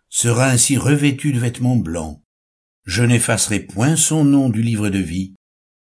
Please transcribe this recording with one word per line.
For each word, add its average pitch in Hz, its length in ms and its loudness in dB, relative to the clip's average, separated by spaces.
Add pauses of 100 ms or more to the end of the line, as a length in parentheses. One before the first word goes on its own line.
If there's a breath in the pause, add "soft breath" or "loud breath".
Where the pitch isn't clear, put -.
sera 120 400 0
ainsi 127 280 2
revêtu 143 560 0
de 120 60 -2
vêtements 123 380 -2
blancs. 80 460 -6 (640)
Je 95 180 -2
n'effacerai 117 580 0
point 127 360 -2
son 156 280 2
nom 139 240 4
du 110 140 0
livre 107 260 -2
de 98 100 0
vie, 95 360 -4 (500)